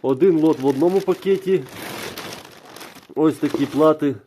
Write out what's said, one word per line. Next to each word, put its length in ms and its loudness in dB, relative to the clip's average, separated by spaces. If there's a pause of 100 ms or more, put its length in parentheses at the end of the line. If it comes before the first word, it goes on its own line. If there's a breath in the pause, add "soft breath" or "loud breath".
Один 360 2
лот 220 2
в 60 0
одному 340 2
пакеті. 640 0 (1500)
Ось 220 2
такі 300 -2
плати 480 2 (120)